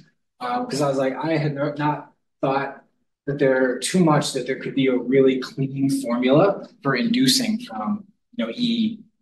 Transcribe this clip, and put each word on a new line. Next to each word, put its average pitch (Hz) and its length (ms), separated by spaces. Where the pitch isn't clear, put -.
uh, 123 260
'cause 131 160
I 143 60
was 135 100
like, 131 160
I 156 240
had 147 160
no, 143 180
not 147 400
thought 139 400
that 143 120
there 131 400
too 185 260
much 147 300
that 131 120
there 131 140
could 123 140
be 135 140
a 123 80
really 131 440
clean 135 480
formula 127 640
for 139 120
inducing 120 640
from, - 440
you 117 80
know, 117 100
E 233 460